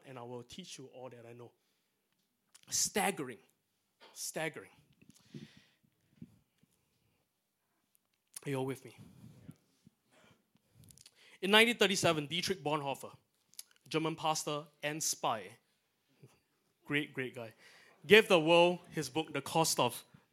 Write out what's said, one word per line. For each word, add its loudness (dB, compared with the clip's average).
and -16
I -12
will -12
teach -16
you -18
all -16
that -20
I -18
know. -18
Staggering. -2
Staggering. -8
Are -6
you -4
all -4
with -8
me? -20
In -2
nineteen 8
thirty-seven, 2
Dietrich -4
Bonhoeffer, -4
German -2
pastor -2
and -4
spy, -2
great, -2
great -8
guy, -14
gave 8
the 6
world 6
his -4
book, -4
The -4
Cost 2
of 0